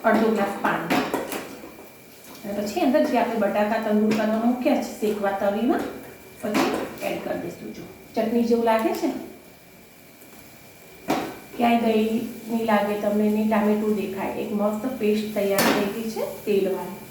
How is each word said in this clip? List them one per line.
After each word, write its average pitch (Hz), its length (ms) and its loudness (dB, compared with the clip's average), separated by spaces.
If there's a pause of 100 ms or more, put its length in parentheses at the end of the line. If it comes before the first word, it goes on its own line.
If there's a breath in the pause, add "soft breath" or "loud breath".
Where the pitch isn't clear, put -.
અડધો 220 260 4
ગ્લાસ 202 200 0 (100)
પાણી. 165 380 0 (1400)
અને 202 160 -8
પછી 294 300 -2
અંદર 277 140 6 (100)
જે 247 100 2
આપણે 226 220 0
બટાકા 208 420 2
તંદૂર 214 320 4
કરવા 220 260 2
મૂક્યા 254 400 2
છે - 140 -8
શેકવા 196 420 0
તવીમાં, 220 420 0 (600)
પછી - 260 0 (400)
એડ - 160 -4
કરી - 180 -4
દઈશું. - 340 -12
જો - 80 -14 (300)
ચટણી 233 360 2
જેવું 233 200 4
લાગે 226 300 2
છે, 311 80 0 (2500)
ક્યાંય 233 280 4
દહીં 220 360 4 (300)
નહીં 226 200 0
લાગે 208 320 4
તમને, 208 280 2
નહીં 214 180 2
ટામેટું 214 520 2
દેખાય. 190 420 -4
એક 214 80 -4 (100)
મસ્ત 214 240 0 (160)
પેસ્ટ 214 340 2
તૈયાર 202 320 2 (100)
થઈ 202 180 0
ગઈ 226 200 -6
છે 466 80 -4 (220)
તેલવાળી. 190 560 -2 (100)